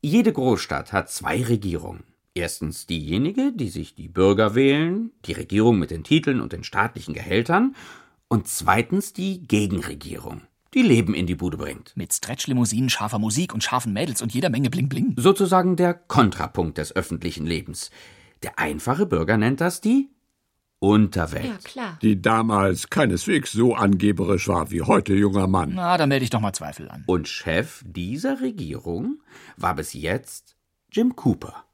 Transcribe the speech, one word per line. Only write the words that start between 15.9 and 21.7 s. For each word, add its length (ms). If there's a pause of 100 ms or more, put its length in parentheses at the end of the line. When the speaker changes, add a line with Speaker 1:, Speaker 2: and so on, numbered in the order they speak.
Speaker 1:
Kontrapunkt 840
des 180
öffentlichen 520
Lebens. 440 (520)
Der 160
einfache 480
Bürger 320
nennt 240
das 180
die 300 (680)
Unterwelt. 680
Speaker 3:
Ja, 180
klar. 380